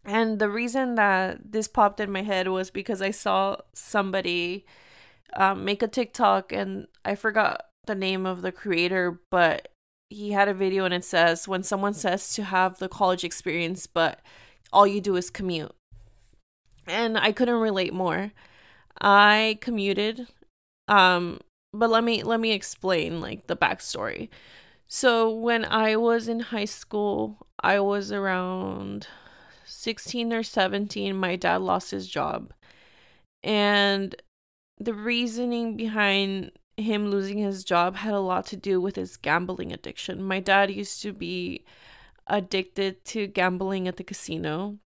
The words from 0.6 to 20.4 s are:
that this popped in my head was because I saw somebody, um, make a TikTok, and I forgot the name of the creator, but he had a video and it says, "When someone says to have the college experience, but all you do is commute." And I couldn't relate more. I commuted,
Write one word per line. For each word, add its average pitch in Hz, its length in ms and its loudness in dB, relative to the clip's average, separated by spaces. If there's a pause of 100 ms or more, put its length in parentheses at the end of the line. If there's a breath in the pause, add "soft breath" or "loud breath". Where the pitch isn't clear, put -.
that 202 580 2
this 220 160 -2
popped 208 320 4
in 202 100 -2
my 190 120 -2
head 190 260 0
was 185 220 -2
because 196 320 -4
I 196 80 0
saw 196 460 0 (180)
somebody, 185 880 -2 (720 soft breath)
um, 190 320 2
make 202 160 0
a 220 60 0
TikTok, 202 640 2
and 196 360 -6 (180)
I 202 100 -2
forgot 214 520 0 (200)
the 214 80 -4
name 190 300 -2
of 185 160 -4
the 185 120 -4
creator, 175 680 0 (100)
but 170 380 4 (400)
he 208 220 -8
had 202 180 4
a 202 60 0
video 190 320 0
and 180 80 2
it 180 100 -2
says, 170 420 4
"When 190 160 -2
someone 202 300 0
says 196 440 0
to 208 80 -4
have 185 340 2
the 190 100 -8
college 185 340 0
experience, 170 640 -4
but - 340 0 (520 loud breath)
all 202 140 8
you 202 160 0
do 196 140 0
is 180 120 -2
commute." 175 460 -6 (1120)
And 220 320 0
I 208 140 4
couldn't 240 280 0
relate 196 320 0
more. 185 400 -2 (680 soft breath)
I 208 580 6
commuted, 214 680 -2 (600)